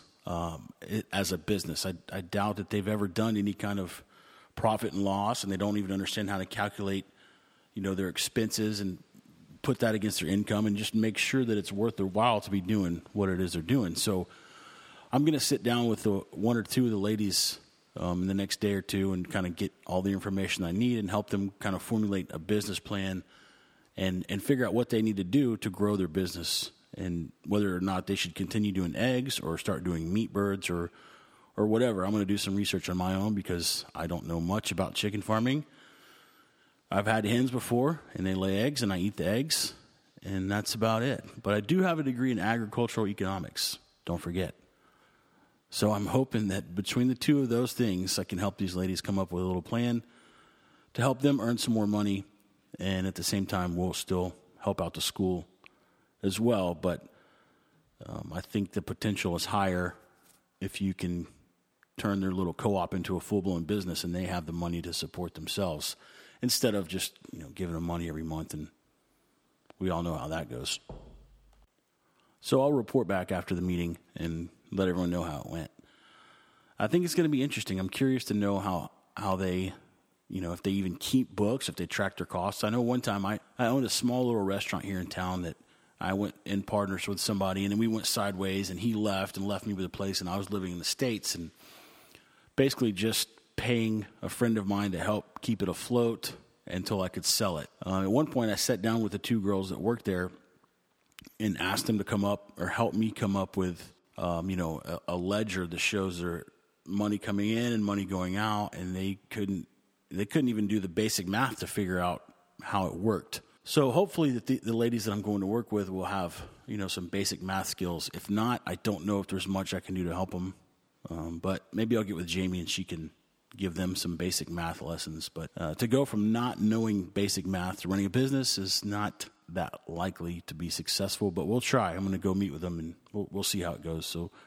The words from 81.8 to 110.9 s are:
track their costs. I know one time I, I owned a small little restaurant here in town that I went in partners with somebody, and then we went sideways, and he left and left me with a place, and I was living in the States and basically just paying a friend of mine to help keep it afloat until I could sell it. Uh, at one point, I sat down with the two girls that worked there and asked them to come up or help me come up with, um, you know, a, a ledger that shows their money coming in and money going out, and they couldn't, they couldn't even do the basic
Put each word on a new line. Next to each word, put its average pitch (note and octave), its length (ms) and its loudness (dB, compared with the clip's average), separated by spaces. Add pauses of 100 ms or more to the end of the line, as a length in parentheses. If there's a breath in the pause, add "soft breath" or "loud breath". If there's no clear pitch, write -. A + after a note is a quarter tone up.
track - 320 -2
their F2 80 -4
costs. F#2+ 380 -4
I G#2+ 60 2
know A#2+ 120 2
one A#2+ 200 2
time G2+ 240 0
I, G#2 140 -2 (180)
I A#2+ 100 2
owned B2+ 180 2
a G#2+ 40 0
small B2 360 2
little A#2 180 2
restaurant G2 400 -2
here G2 160 -4
in F2 80 -4
town F#2 360 -2
that E2 120 -6 (440 soft breath)
I F2+ 140 -2
went G2+ 220 0 (100)
in G2 160 0
partners G2 460 0
with G2 140 -2
somebody, G2 420 0
and G2+ 80 2
then G#2 80 2
we A2+ 80 4
went A2 180 0
sideways, G2 640 0
and F2+ 100 -6
he A2 140 0
left G2+ 440 0
and G2 100 -2
left G2 180 -2
me G#2 80 -2
with F#2+ 120 -2
a E2+ 40 -4
place, G2 300 -2
and F#2 100 -4
I F#2 80 0
was F#2+ 140 -4
living F#2 220 -2
in E2+ 60 -6
the E2 60 -6
States - 500 -2
and E2 160 -8 (1040 loud breath)
basically C3 360 4
just G#2 380 0 (260)
paying A2+ 500 0 (160)
a G2+ 80 -6
friend A2+ 280 2
of G2 100 -2
mine G2+ 240 0
to F2 80 -2
help G2+ 420 -4
keep A2 200 0
it F#2 80 0
afloat A#2 640 0 (340)
until F2+ 340 -2
I F#2 60 0
could - 180 -6
sell F#2 340 2
it. - 100 -8 (160)
Uh, F#2+ 160 2
at F#2+ 100 2
one D3 160 4
point, A2+ 240 2
I G2 40 0
sat A2 260 0
down A2+ 200 2
with G#2 120 -2
the G#2 40 -2
two A2 220 0
girls F#2+ 300 2
that - 100 -6
worked A2+ 260 -2
there F2+ 260 0 (1080)
and G#2+ 200 0
asked G2 280 0
them A2 100 4
to G2 60 0
come G2+ 220 2
up - 320 -2
or E3+ 100 -2
help - 260 2
me A2 180 2
come G2+ 260 0
up F#2+ 180 -2
with, F#2 380 -2 (240)
um, F2 320 -2
you F#2+ 80 -2
know, D#2+ 260 -2
a, E2+ 300 -6
a - 20 -2
ledger F#2+ 520 0
that E2+ 120 -6
shows F#2+ 400 0
their F2 260 -4 (400)
money G#2 320 0
coming G2+ 320 0
in A#2+ 240 2
and G#2+ 100 2
money G2+ 220 0
going F#2 300 -2
out, G#2 400 0
and F#2 200 -6
they F#2+ 240 -4 (100)
couldn't, G2 380 -4 (440)
they G2 140 -2
couldn't C3+ 240 2
even G#2+ 180 2
do G#2+ 120 2
the F#2 100 -4
basic G2 380 0